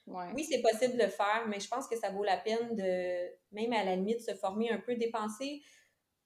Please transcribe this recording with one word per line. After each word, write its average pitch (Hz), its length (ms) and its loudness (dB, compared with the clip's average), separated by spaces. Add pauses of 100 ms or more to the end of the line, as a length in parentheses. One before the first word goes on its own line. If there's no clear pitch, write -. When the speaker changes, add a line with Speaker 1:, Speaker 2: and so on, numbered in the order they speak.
Speaker 1:
Ouais. 185 180 -8 (100)
Speaker 2:
Oui, 302 80 -2
c'est 294 180 0
possible 240 360 4
de 226 60 6
le 196 60 4
faire, 214 380 2
mais 202 140 -2
je - 80 -10
pense 262 180 -2
que 226 100 -2
ça 208 120 -2
vaut 202 160 -2
la 190 100 4
peine 226 400 0
de, 180 800 -2
même 226 160 0
à 208 140 2
la 185 100 2
limite, 208 240 2
se 208 160 -4
former 208 340 0
un 208 100 0
peu, 247 160 -2
dépenser 226 680 -2 (640)